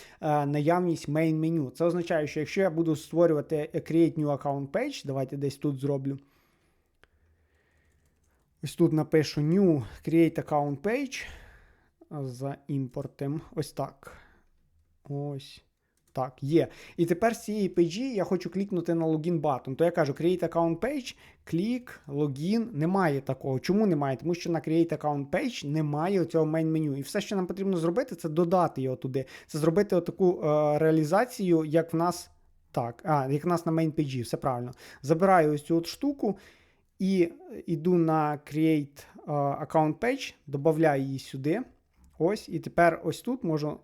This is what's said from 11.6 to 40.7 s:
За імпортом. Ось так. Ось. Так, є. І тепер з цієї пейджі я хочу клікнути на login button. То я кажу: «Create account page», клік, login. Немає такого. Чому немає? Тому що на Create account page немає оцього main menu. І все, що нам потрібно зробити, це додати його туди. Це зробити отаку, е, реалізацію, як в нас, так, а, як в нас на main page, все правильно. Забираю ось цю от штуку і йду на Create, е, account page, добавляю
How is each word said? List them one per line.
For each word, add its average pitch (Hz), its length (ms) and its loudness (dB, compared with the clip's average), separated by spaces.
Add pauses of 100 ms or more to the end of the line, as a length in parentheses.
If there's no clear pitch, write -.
За 139 460 -8 (100)
імпортом. 139 720 -6 (140)
Ось 147 160 -6
так. - 400 -10 (920)
Ось. 143 600 -10 (500)
Так, 135 300 -6
є. 151 240 4 (300)
І 170 80 2
тепер 180 300 2
з - 80 -12
цієї 208 260 -2
пейджі 180 440 0
я 190 100 0
хочу 175 260 -2
клікнути 185 440 -2
на 165 120 0
login 160 360 0
button. 135 340 -2
То 160 80 2
я 170 80 4
кажу: 151 220 0
«Create 170 360 0
account 165 280 0
page», 262 380 -4 (280)
клік, 226 640 -4
login. 151 640 -2
Немає 160 480 0
такого. 131 380 -4
Чому 208 280 2
немає? 143 300 0
Тому 170 180 -2
що 175 160 -4
на 165 80 -2
Create 165 380 2
account 143 320 -2
page 240 380 -4
немає 156 540 0
оцього 160 240 2
main 160 260 0
menu. 156 240 0
І 139 60 -4
все, 196 200 -4
що 202 140 -6
нам 185 120 0
потрібно 190 300 -2
зробити, 170 380 0
це 165 140 -8
додати 170 520 2
його 131 140 -2
туди. 131 300 -4 (220)
Це 156 120 -8
зробити 170 360 2
отаку, 175 480 2
е, 151 360 2
реалізацію, 160 840 2
як 160 280 0
в - 20 0
нас, 170 340 -2 (420)
так, 120 340 -4
а, 147 240 2
як 147 160 -2
в - 20 -2
нас 170 180 0
на 165 60 0
main 160 200 2
page, 135 320 -2
все - 140 -6
правильно. 123 340 -4 (300)
Забираю 165 520 4
ось 147 100 -4
цю 170 140 0
от 165 100 -2
штуку 277 500 -4 (640)
і 185 320 2 (360)
йду 165 260 0
на 160 520 2
Create, 156 600 0 (220)
е, - 40 -6
account 147 640 0
page, 262 400 -2 (140)
добавляю 147 560 2